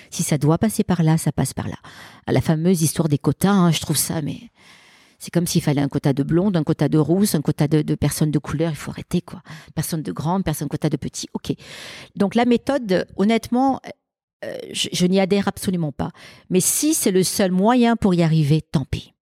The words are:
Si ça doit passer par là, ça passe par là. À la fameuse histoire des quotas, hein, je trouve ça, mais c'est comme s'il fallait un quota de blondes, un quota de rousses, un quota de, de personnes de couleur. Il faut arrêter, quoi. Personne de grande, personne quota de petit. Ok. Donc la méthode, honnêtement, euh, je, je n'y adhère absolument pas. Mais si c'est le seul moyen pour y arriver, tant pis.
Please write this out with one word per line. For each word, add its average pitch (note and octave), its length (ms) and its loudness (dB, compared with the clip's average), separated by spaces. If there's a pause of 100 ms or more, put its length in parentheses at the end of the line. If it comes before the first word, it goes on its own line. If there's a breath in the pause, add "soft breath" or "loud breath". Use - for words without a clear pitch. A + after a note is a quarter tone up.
(100 loud breath)
Si - 140 -4
ça D#3 140 0
doit D3 200 2
passer A3 240 0
par E3+ 220 0
là, D#3+ 140 4
ça D#3+ 120 -2
passe - 240 -2
par - 140 -6
là. - 80 -10 (500 loud breath)
À - 60 -2
la C3 80 4
fameuse E3 420 2
histoire D#3+ 260 0
des D3 80 2
quotas, F3 360 0
hein, F3 180 4
je D3+ 80 2
trouve - 180 -4
ça, - 260 -4
mais C#3+ 280 -10 (720 soft breath)
c'est - 100 -16
comme F3 160 0
s'il - 160 0
fallait C#3+ 200 0
un C#3 60 0
quota C#3+ 240 0
de C#3 120 -2
blondes, E3+ 320 0
un D3+ 80 0
quota D#3 240 0
de D#3 100 2
rousses, E3+ 380 2
un D3 60 -2
quota D3+ 260 0
de, D#3 140 2
de D3+ 120 -2
personnes D3+ 380 0
de D3 80 0
couleur. D#3+ 320 -4
Il C#3+ 40 -8
faut - 140 -12
arrêter, - 300 -4
quoi. - 200 -12 (360 loud breath)
Personne D#3+ 260 -4
de - 80 -8
grande, F3 320 -2
personne D3+ 240 -4
quota D3+ 240 -2
de - 60 0
petit. - 360 -10
Ok. - 200 -6 (640 loud breath)
Donc G3 180 0
la A#3+ 120 2
méthode, A#3 680 0
honnêtement, A3+ 640 0 (640)
euh, - 80 -10 (200)
je, - 200 -4
je F3+ 140 0
n'y F#3+ 140 2
adhère G3 260 0
absolument F3 460 -4
pas. E3 180 -6 (400 loud breath)
Mais F#3 80 2
si - 340 0
c'est A#3+ 200 0
le F#3 100 4
seul F#3 300 0
moyen A#3 420 4
pour G3 200 2
y F3 100 4
arriver, D#3 380 2
tant C#3 220 -2
pis. - 300 -8 (240)